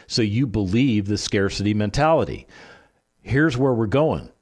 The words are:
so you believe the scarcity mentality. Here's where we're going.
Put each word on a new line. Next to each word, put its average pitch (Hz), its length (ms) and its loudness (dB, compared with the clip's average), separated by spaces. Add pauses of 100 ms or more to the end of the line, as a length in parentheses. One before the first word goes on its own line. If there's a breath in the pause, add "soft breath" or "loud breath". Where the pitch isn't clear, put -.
so - 160 -2
you 110 240 0
believe 104 600 0
the 104 100 -2
scarcity 101 560 -2
mentality. 120 720 0 (760 loud breath)
Here's 139 340 2
where 131 160 2
we're 113 140 0
going. 120 420 0 (120)